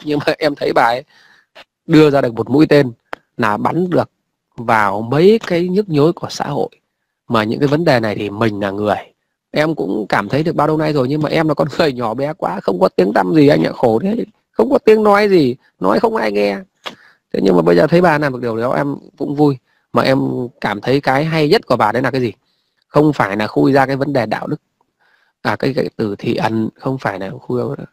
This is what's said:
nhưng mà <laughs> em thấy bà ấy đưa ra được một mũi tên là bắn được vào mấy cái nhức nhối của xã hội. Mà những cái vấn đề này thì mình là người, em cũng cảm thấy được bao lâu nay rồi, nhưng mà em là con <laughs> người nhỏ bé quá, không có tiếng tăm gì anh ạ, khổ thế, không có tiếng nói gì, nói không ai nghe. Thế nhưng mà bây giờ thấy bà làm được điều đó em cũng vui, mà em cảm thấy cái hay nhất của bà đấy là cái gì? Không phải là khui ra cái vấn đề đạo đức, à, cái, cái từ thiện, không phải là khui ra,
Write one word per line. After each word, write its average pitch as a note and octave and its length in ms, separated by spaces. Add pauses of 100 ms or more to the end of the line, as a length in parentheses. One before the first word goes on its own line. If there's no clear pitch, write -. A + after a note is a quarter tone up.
nhưng D3 220
mà D#3+ 80
<laughs> - 40
em D3 160
thấy C#3 180
bà D#3 100
ấy B2 220 (840)
đưa D#3 240
ra C#3 100
được A#2+ 140
một A2 160
mũi D3+ 160
tên C#3 260 (440)
là G#2+ 200
bắn C3+ 340
được C3 200 (460)
vào A2 460
mấy E3 440
cái F3 220
nhức G3 200
nhối D#3 240
của - 180
xã - 160
hội. C#3 220 (600)
Mà A2+ 160
những B2 160
cái C#3 80
vấn D#3 160
đề C3+ 160
này G#2+ 140
thì G2+ 160
mình G#2 300
là G2+ 100
người, G2+ 260 (540)
em D#3 240
cũng F#3 340
cảm G3+ 200
thấy D3+ 140
được D#3+ 140
bao D3 100
lâu D#3 100
nay D#3 160
rồi, C3 160
nhưng D3+ 140
mà C#3+ 60
em D#3 200
là D3 60
con D#3+ 180
<laughs> - 60
người D#3 140
nhỏ A#2 220
bé C#3+ 180
quá, F3+ 300
không F#3 180
có F#3 80
tiếng F#3+ 240
tăm F#3+ 220
gì C#3+ 140
anh D#3 140
ạ, - 120
khổ A2+ 280
thế, G#3+ 220 (280)
không A#3 180
có C4 80
tiếng A3 240
nói G#3 260
gì, C#3+ 280 (240)
nói F#3+ 200
không A3+ 160
ai A3 160
nghe. G3+ 260 (720)
Thế - 100
nhưng - 140
mà F2 60
bây E3+ 140
giờ D3+ 100
thấy E3+ 140
bà D#3+ 180
làm C#3+ 140
được B2+ 100
điều A2+ 140
đó A#2+ 180
em C#3+ 220 (220)
cũng C#3+ 180
vui, C#3+ 220 (340)
mà A#2+ 100
em C3+ 160 (420)
cảm G#2 200
thấy C3+ 200
cái C#3 240
hay D#3 240
nhất G#3 180
của B2 100
bà G#2+ 160
đấy B2+ 100
là B2+ 80
cái B2+ 100
gì? A2+ 120 (560)
Không D3+ 240
phải G2+ 240
là G#2+ 100
khui C#3+ 260
ra C3+ 140
cái C3+ 100
vấn C3+ 160
đề A#2+ 140
đạo - 200
đức, D3+ 140 (840)
à, A2 140
cái, C3+ 200
cái - 200
từ G2+ 200
thiện, A2 580
không C3 240
phải G2+ 200
là F#2+ 120 (100)
khui B2 200 (180)
ra, - 140